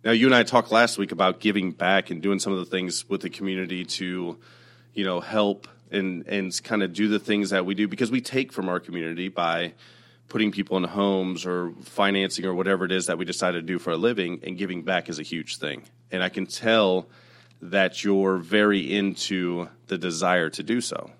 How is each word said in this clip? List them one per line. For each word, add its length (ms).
Now, 60
you 160
and 80
I 80
talked 280
last 260
week 140
about 300
giving 300
back 400
and 100
doing 180
some 140
of 60
the 60
things 440
with 120
the 80
community 560
to, 520
you 100
know, 160
help 480
and, 360
and 360
kinda 240
do 200
the 120
things 300
that 160
we 80
do 140
because 240
we 100
take 320
from 160
our 100
community 500
by 440
putting 240
people 260
in 60
homes 640
or 280
financing 640
or 80
whatever 320
it 60
is 160
that 100
we 80
decide 260
to 120
do 160
for 120
a 60
living, 460
and 140
giving 260
back 260
is 100
a 40
huge 340
thing. 260
And 120
I 60
can 160
tell 640
that 420
you're 340
very 580
into 720
the 100
desire 540
to 120
do 180
so 380